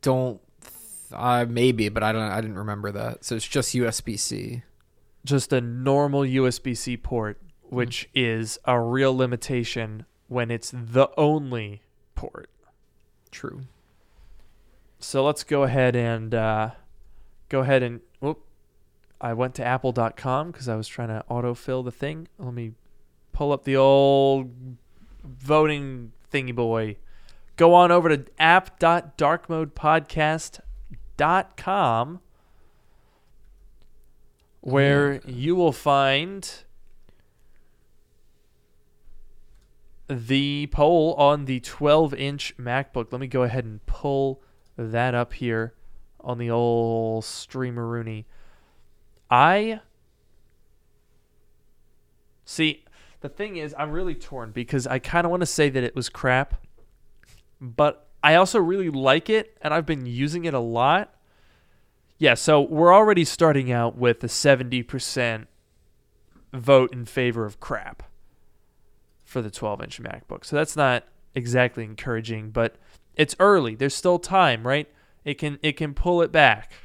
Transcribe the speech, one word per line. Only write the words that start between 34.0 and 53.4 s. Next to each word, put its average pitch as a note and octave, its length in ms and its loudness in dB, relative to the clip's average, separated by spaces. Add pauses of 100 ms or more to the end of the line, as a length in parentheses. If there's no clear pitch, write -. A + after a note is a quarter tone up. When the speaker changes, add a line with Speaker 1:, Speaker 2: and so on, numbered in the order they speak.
Speaker 2:
where C#3 520 2
Speaker 1:
Yeah. C3+ 120 -10
Speaker 2:
you C3 280 -2
will F3 180 2
find C#3+ 920 0 (3500)
the C#3 640 -2
poll D#3+ 420 4
on D3 300 4
the C3 160 -4
twelve-inch C#3+ 960 0
MacBook. B2 560 -6
Let B2 80 -8
me C3+ 60 -10
go B2+ 160 -2
ahead B2 220 -2
and G#2+ 220 -14
pull C3+ 560 -2 (340)
that A#2+ 380 -2
up A#2+ 200 -2
here A2+ 400 -4 (460)
on B2 180 -8
the A#2 120 -6
old A2+ 760 0
Streameroonie. A#2 1000 -8 (1040)
I, G3 500 4 (2750)
see, - 400 -2 (360)
the D3 80 -12
thing G3+ 280 -10